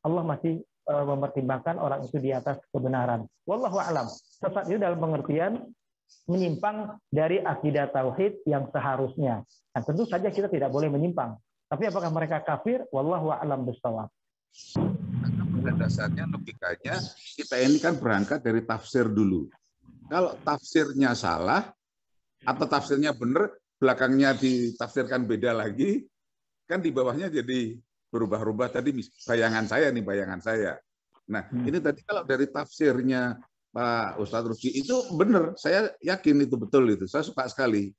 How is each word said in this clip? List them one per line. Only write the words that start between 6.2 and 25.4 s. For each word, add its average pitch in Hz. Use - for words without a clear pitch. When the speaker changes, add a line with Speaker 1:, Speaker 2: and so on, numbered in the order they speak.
Speaker 1:
menyimpang 190
dari 160
akidah 147
tauhid 135
yang 139
seharusnya. 131
Nah, 117
tentu 185
saja 185
kita 196
tidak 139
boleh 147
menyimpang. 143
Tapi 180
apakah 175
mereka 156
kafir? 226
Wallahu 156
a'lam 135
bishawab. 117
Speaker 2:
Karena -
pada -
dasarnya -
logikanya 95
kita -
ini 135
kan 165
berangkat 113
dari 117
tafsir 113
dulu. 95
Kalau 175
tafsirnya 139
salah 92
atau 131
tafsirnya 143
benar, 139
belakangnya 131
ditafsirkan 123
beda 113